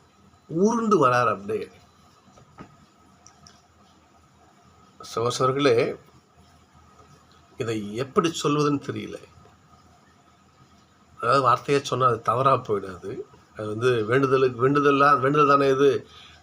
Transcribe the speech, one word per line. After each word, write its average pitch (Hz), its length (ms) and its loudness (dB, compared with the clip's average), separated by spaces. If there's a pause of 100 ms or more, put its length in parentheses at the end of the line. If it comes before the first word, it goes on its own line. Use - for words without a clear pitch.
(480)
உருண்டு 196 600 0
வராரு 123 220 2
அப்படியே. 101 420 -6 (3500)
சகோதரர்களே, 131 840 0 (1600)
இதை 110 380 -8
எப்படி 160 480 -4
சொல்வதுன்னு 147 360 0
தெரியல. 107 360 -10 (2000)
அதாவது, 127 260 2
வார்த்தையா 135 340 2
சொன்னா 123 260 -2
அது 113 140 0
தவறா 131 360 0
போயிடாது. 98 600 -6 (400)
அது 107 100 -8
வந்து 110 380 0
வேண்டுதலுக்கு, 131 640 2
வேண்டுதலா, 143 500 4
வேண்டுதல் 143 280 2
தானே 139 220 4
இது 135 380 2 (360)